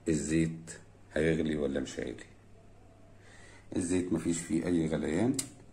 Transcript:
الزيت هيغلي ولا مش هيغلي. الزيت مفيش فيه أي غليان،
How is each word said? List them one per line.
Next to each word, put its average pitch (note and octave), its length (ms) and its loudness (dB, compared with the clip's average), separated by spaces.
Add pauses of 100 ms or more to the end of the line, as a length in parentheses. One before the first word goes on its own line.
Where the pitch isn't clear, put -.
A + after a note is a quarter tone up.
الزيت D#2+ 640 2 (420)
هيغلي D#2+ 440 2
ولا C#2 220 0
مش - 200 -8
هيغلي. - 260 -8 (1500)
الزيت F2+ 380 0
مفيش E2 260 0
فيه - 260 -2
أي E2+ 220 2
غليان، D#2+ 500 2 (360)